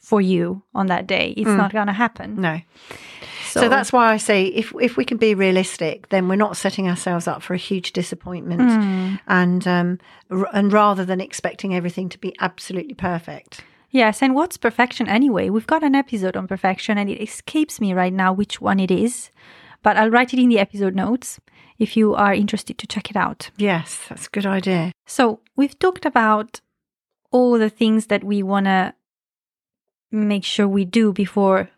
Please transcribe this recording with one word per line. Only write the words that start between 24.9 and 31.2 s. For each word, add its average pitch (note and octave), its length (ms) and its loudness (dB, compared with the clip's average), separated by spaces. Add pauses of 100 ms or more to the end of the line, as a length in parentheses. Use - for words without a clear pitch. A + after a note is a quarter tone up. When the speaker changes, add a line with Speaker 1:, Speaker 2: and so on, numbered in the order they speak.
Speaker 1:
So A3+ 340 0 (160)
we've C#4 220 0
talked F4+ 260 0
about A3 560 0 (680)
all B3 280 4
the G#3+ 120 2
things A3 360 2
that G3+ 180 0
we G3+ 180 -2
wanna F#3+ 520 0 (1160)
make G#3 340 0
sure G3+ 240 0
we G3 160 2
do G#3+ 280 2
before F#3+ 640 2